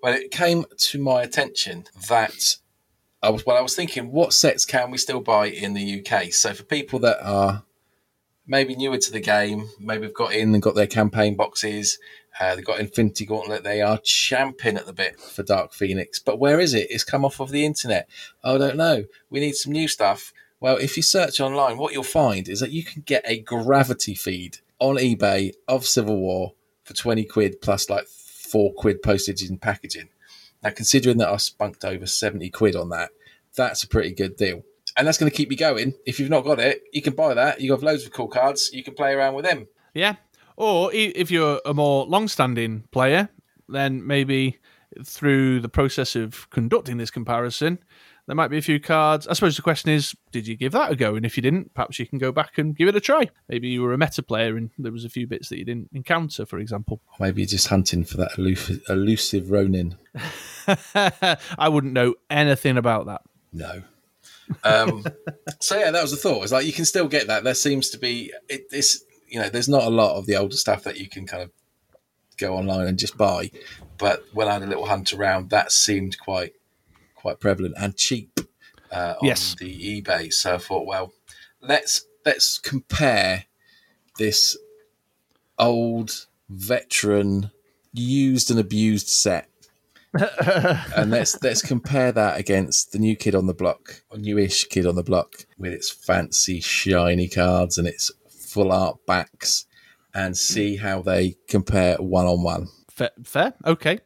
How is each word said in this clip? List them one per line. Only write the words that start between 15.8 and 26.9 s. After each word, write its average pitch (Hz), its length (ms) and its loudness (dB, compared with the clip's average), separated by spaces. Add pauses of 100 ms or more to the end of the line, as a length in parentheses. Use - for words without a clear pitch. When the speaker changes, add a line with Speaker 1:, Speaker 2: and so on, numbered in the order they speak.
Speaker 1:
But - 200 -2
where 147 220 4
is 156 140 2
it? 101 160 0
It's 110 140 -4
come 139 200 -2
off 135 160 -2
of 135 100 -6
the 147 140 0
internet. 127 440 -2 (340)
I 131 160 2
don't 139 180 2
know. 156 280 2 (260)
We 139 100 -2
need 147 140 -2
some 143 180 -4
new 156 160 0
stuff. 101 440 0 (280)
Well, 131 160 2
if 135 200 -2
you 165 60 -2
search 170 380 2
online, 135 380 2
what 151 140 -2
you'll 135 100 -4
find 107 460 2
is 98 120 -6
that 127 120 -4
you 165 120 -6
can - 180 -14
get 131 240 0
a 113 120 -2
gravity 120 760 2
feed 90 440 -8 (260)
on 135 120 4
eBay 101 580 2 (120)
of 131 200 0
Civil 107 320 2
War 92 340 -4 (300)
for - 100 -20